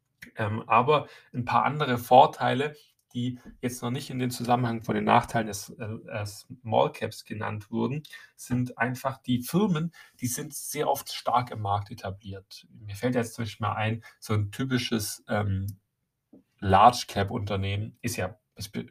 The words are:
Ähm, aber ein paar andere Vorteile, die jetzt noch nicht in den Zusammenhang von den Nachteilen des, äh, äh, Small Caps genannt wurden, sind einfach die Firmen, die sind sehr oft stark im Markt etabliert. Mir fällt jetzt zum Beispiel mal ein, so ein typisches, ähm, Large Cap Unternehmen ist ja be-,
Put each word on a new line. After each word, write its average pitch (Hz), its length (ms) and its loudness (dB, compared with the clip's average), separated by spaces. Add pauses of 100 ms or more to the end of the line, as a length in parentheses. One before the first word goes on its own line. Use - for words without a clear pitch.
(360)
Ähm, 110 320 -4
aber 127 400 4 (260)
ein 120 120 -4
paar 120 180 4
andere 131 340 0
Vorteile, 127 760 6 (380)
die 123 260 -4 (220)
jetzt 123 200 -6
noch 120 100 -2
nicht - 180 -6
in 131 100 -6
den 127 120 0
Zusammenhang 120 500 0
von 107 140 -2
den 107 80 0
Nachteilen 110 440 4
des, - 220 -10
äh, - 160 -12 (220)
äh, 104 180 -6
Small 117 680 0
Caps - 340 -8
genannt 107 460 -8
wurden, 120 320 -2 (320)
sind 123 420 -4
einfach 127 420 -4
die 123 240 0
Firmen, 170 500 0 (260)
die 123 80 -2
sind - 260 -8
sehr - 360 -4
oft - 220 -4
stark 123 400 0
im 110 100 -8
Markt 104 300 -2
etabliert. 98 800 -12
Mir 104 240 -14
fällt 123 200 0
jetzt 117 200 -2
zum 117 80 -6
Beispiel 107 240 -6
mal 104 80 -2
ein, 110 280 -2 (160)
so - 140 -4
ein 101 180 0
typisches, 123 760 -2
ähm, 101 520 -2 (800)
Large 101 480 6
Cap 98 220 -2
Unternehmen 101 720 -4
ist 117 140 -4
ja - 240 -6 (320)
be-, - 180 -8